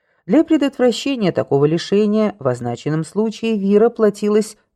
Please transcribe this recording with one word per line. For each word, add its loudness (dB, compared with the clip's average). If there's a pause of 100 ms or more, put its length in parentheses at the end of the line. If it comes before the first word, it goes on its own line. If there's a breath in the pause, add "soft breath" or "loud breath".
(260)
Для 2
предотвращения 0
такого 0
лишения 0
в -4
означенном -4
случае -4
вира 4
платилась 0 (180)